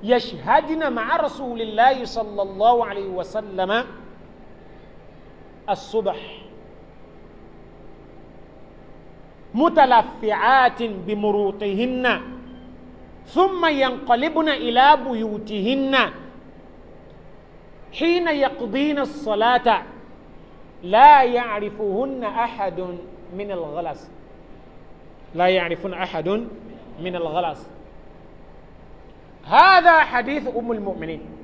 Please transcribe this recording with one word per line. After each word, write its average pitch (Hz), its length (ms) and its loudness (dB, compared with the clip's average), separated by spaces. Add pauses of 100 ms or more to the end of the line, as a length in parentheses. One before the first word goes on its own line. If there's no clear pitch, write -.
يشهدن 254 880 0
مع 240 220 -2
رسول 262 460 -6
الله 233 440 2
صلى 208 360 -8
الله 214 440 2
عليه 196 220 -8
وسلم 196 800 -4 (1800)
الصبح 196 500 -4 (3250)
متلفعات 247 1300 4
بمروطهن 208 1400 -2 (1040)
ثم 370 400 0
ينقلبن 285 840 0
إلى 254 480 4 (100)
بيوتهن 220 880 -4 (2000)
حين 339 280 0
يقضين 277 720 -2
الصلاة 226 840 0 (1000)
لا 262 400 8
يعرفهن 226 1000 -4
أحد 208 560 -4 (580)
من 202 140 -10
الغلس، 165 600 -10 (1200)
لا 175 120 2
يعرفن 180 460 0
أحد 175 340 -6 (720)
من 180 160 -8
الغلس." 165 540 -6 (1700)
هذا 330 560 8
حديث 254 560 -2
أم 233 160 -6
المؤمنين. 170 500 -8 (220)